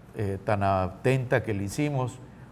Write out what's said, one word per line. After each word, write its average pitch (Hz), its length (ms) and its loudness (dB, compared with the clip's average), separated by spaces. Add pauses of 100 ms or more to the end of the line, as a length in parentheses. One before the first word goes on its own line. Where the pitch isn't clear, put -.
(160)
eh, 98 300 -2
tan 101 180 2
atenta 107 800 2
que 107 100 -2
le 98 120 -2
hicimos 135 540 -2 (320)